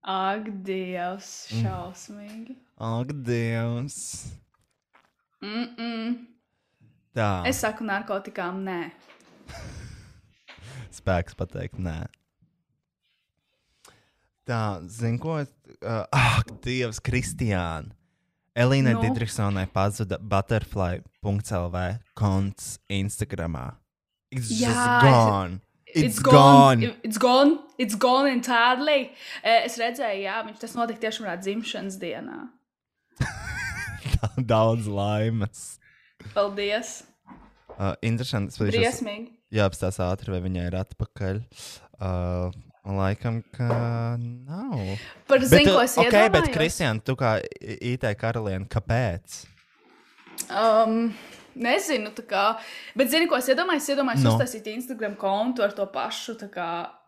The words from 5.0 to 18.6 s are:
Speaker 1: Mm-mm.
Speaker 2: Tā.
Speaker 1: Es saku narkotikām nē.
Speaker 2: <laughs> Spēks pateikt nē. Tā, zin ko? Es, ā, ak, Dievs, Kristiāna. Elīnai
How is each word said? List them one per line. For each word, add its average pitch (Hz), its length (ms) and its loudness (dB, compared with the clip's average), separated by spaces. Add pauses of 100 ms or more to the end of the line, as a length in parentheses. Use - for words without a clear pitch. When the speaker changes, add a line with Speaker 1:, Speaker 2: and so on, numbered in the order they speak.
Speaker 1:
Mm-mm. 233 760 -6 (960)
Speaker 2:
Tā. 101 300 0
Speaker 1:
Es 262 180 -2
saku 220 160 -2
narkotikām 196 800 -6
nē. 185 200 -6 (680)
Speaker 2:
<laughs> - 100 -18 (1300)
Spēks - 420 -2
pateikt 90 480 -10
nē. 80 220 -6 (2500)
Tā, 117 140 -2 (240)
zin 113 340 -4
ko? 160 200 -4
Es, 143 120 -6 (280)
ā, 110 280 -4
ak, 120 540 2
Dievs, 123 420 -4
Kristiāna. 104 880 -2 (680)
Elīnai 127 380 4